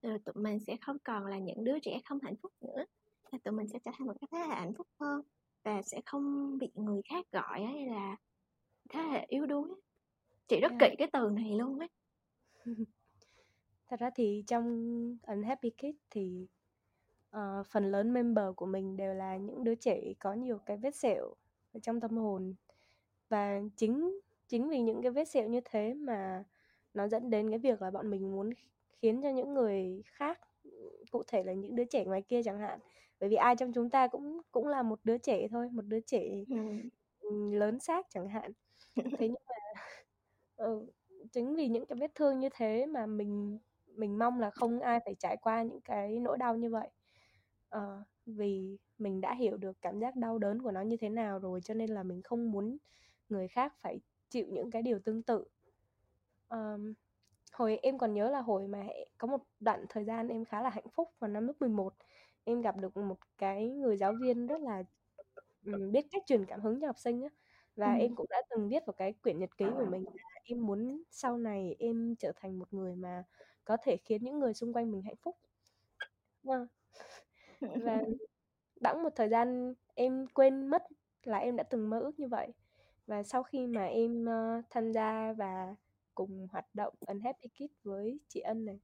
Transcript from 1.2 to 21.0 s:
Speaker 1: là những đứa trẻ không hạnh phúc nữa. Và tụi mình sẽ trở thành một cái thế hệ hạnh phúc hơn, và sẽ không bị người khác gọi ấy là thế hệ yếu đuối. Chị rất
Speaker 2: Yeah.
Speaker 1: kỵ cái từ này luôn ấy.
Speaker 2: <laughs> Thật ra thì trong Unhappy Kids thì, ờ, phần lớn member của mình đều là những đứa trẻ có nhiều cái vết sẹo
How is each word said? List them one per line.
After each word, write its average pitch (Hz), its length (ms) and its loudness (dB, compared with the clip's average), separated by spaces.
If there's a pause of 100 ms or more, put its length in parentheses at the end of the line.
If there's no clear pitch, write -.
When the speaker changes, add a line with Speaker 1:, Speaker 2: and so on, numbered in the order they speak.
Speaker 1:
là 196 120 -4
những 196 260 -6
đứa 269 140 2
trẻ 247 300 -4
không 285 140 -4
hạnh 214 200 -8
phúc 381 180 -14
nữa. 262 240 -8 (480)
Và 262 120 -8
tụi 208 80 -2
mình 214 160 -4
sẽ 226 160 -10
trở 240 140 -6
thành 269 80 -6
một 208 140 -4
cái 285 120 -12
thế 330 60 -4
hệ 320 160 -2
hạnh 180 200 -4
phúc 349 120 -12 (140)
hơn, 285 220 -2 (420)
và 208 180 -2
sẽ - 240 -8
không 277 520 -2
bị 262 160 -4
người 208 360 -2
khác 359 220 -4
gọi 127 320 -4
ấy 269 220 -6
là 202 300 -6 (760)
thế 294 100 -4
hệ 311 280 -2
yếu 285 180 0
đuối. 285 220 0 (800)
Chị 247 120 6
rất 262 120 6
Speaker 2:
Yeah. 240 60 -4
Speaker 1:
kỵ - 200 10
cái 294 140 2
từ 233 180 4
này 214 240 -2
luôn 254 240 -2
ấy. 339 100 -6 (760)
Speaker 2:
<laughs> 226 300 -6 (960)
Thật 240 100 -4
ra 240 140 -2
thì 208 320 2
trong 233 180 2 (640)
Unhappy 226 440 -2
Kids 285 280 -6 (120)
thì, 185 360 -4 (840)
ờ, 202 360 -6
phần 202 240 2
lớn 202 220 4
member 240 320 4 (120)
của 175 100 -4
mình 190 300 -2
đều 190 180 -2
là 190 220 -4
những 220 280 -6
đứa 226 100 6
trẻ 226 260 2 (180)
có 196 140 0
nhiều 240 340 -2
cái 208 100 -2
vết 262 200 -4
sẹo 64 380 2 (380)